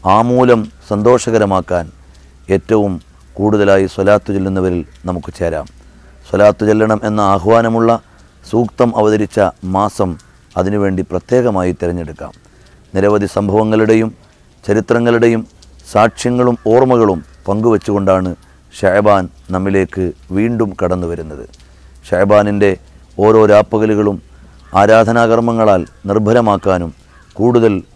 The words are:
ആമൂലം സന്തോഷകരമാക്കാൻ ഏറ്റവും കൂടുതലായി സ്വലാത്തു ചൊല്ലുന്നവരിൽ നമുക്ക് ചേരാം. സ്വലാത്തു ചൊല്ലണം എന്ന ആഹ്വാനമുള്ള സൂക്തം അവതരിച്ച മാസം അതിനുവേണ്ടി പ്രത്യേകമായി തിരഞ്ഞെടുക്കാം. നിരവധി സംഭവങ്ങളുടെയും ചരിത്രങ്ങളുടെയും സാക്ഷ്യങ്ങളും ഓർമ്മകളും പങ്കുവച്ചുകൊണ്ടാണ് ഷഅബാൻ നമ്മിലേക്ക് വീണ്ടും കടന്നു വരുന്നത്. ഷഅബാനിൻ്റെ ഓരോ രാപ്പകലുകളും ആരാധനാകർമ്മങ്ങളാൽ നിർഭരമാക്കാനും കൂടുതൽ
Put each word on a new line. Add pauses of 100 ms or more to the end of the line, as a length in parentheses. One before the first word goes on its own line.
(140)
ആമൂലം (280)
സന്തോഷകരമാക്കാൻ (680)
ഏറ്റവും (460)
കൂടുതലായി (100)
സ്വലാത്തു
ചൊല്ലുന്നവരിൽ (280)
നമുക്ക്
ചേരാം. (640)
സ്വലാത്തു
ചൊല്ലണം (100)
എന്ന (140)
ആഹ്വാനമുള്ള (600)
സൂക്തം
അവതരിച്ച (380)
മാസം (440)
അതിനുവേണ്ടി
പ്രത്യേകമായി
തിരഞ്ഞെടുക്കാം. (600)
നിരവധി
സംഭവങ്ങളുടെയും (560)
ചരിത്രങ്ങളുടെയും (520)
സാക്ഷ്യങ്ങളും (160)
ഓർമ്മകളും (280)
പങ്കുവച്ചുകൊണ്ടാണ് (460)
ഷഅബാൻ (300)
നമ്മിലേക്ക് (320)
വീണ്ടും (100)
കടന്നു
വരുന്നത്. (640)
ഷഅബാനിൻ്റെ (460)
ഓരോ (120)
രാപ്പകലുകളും (640)
ആരാധനാകർമ്മങ്ങളാൽ (280)
നിർഭരമാക്കാനും (480)
കൂടുതൽ (220)